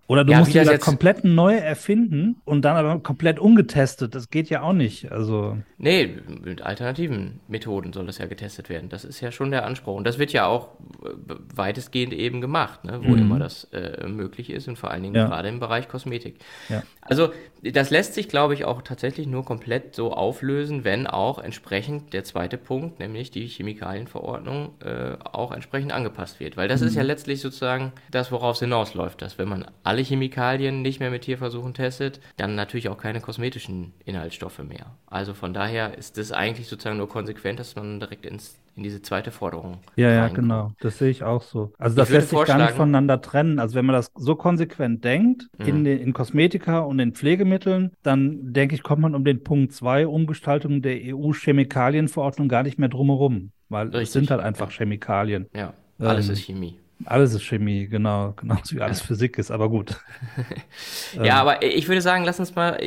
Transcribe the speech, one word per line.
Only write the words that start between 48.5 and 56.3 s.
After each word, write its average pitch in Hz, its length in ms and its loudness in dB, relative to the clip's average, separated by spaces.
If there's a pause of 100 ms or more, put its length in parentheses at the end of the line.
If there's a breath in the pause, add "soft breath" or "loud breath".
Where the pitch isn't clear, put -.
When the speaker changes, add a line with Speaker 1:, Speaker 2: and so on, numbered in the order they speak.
Speaker 1:
denke 139 220 2
ich, 127 80 -6
kommt 151 200 4
man 156 120 2
um 139 100 0
den 139 200 2
Punkt 143 280 2
zwei, 135 340 2
Umgestaltung 147 760 0
der 127 200 -2
E-U-Chemikalienverordnung, 139 1500 2
gar 123 140 4
nicht 135 160 -4
mehr 139 100 2
drumherum. 131 640 2 (160)
Weil 107 200 -4
es - 60 -10
Speaker 2:
Richtig, 113 180 -2
Speaker 1:
sind 139 180 2
halt 127 100 2
einfach 101 300 -4
Speaker 2:
ja. - 80 -18
Speaker 1:
Chemikalien. 104 760 -2
Speaker 2:
Ja, 104 200 -10 (280)
alles 107 260 2
Speaker 1:
Ähm, 104 60 0